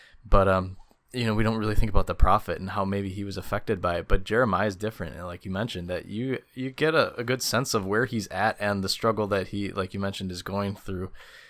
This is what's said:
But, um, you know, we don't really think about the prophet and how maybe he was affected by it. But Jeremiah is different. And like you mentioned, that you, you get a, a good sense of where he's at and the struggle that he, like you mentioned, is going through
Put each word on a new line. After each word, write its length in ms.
But, 220
um, 300
you 120
know, 100
we 80
don't 140
really 180
think 160
about 160
the 80
prophet 460
and 100
how 140
maybe 240
he 160
was 120
affected 440
by 180
it. 80
But 160
Jeremiah 460
is 80
different. 400
And 100
like 180
you 60
mentioned, 400
that 160
you, 320
you 160
get 240
a, 220
a 80
good 180
sense 320
of 100
where 200
he's 240
at 320
and 240
the 40
struggle 400
that 200
he, 240
like 200
you 60
mentioned, 320
is 120
going 340
through 340